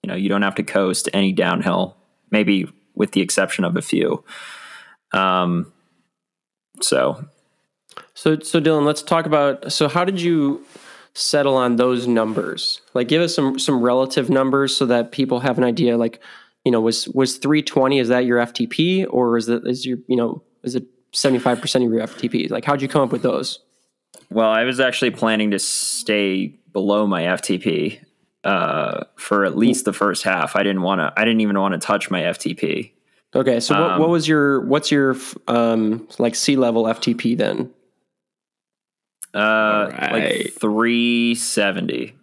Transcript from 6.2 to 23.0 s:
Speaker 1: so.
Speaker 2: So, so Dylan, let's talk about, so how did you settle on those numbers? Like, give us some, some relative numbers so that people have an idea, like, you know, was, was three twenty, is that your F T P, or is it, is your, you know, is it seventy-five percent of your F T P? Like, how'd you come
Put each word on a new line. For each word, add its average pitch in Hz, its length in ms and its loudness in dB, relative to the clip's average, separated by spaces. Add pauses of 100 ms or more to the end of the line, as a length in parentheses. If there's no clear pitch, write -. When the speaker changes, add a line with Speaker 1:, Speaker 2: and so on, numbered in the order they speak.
Speaker 1:
so. 67 440 0 (880)
Speaker 2:
So, 156 260 0
so - 200 0
Dylan, 151 240 2
let's 147 180 0
talk 165 240 0
about, 143 460 0
so 151 160 0
how 170 160 0
did 190 160 -2
you 160 440 0 (500)
settle 139 420 0
on 123 200 2
those 123 300 2
numbers? 110 760 -2 (140)
Like, 123 140 -2
give 156 140 2
us 170 120 -2
some, 135 240 0
some 131 220 0
relative 127 500 2
numbers 135 460 2
so 135 100 0
that 120 260 0
people 127 280 -2
have 131 180 0
an 127 60 2
idea, 120 320 2
like, 113 240 -2 (440)
you 127 80 2
know, 113 80 4
was, 113 280 0
was 131 300 0
three 147 240 2
twenty, 139 360 2
is 117 100 2
that 123 160 2
your 120 140 2
F 120 140 0
T 117 140 -2
P, 180 400 0
or 120 300 0
is 113 120 -2
it, 117 180 -2
is 123 180 -4
your, 127 220 -6
you 127 100 0
know, 117 260 -2 (200)
is 123 140 -8
it - 80 -4 (280)
seventy-five 123 480 0
percent 127 240 0
of 117 80 0
your 113 80 0
F 113 160 -10
T 120 120 -4
P? - 200 -2
Like, 107 160 -6
how'd 143 160 0
you 135 80 -4
come 143 140 2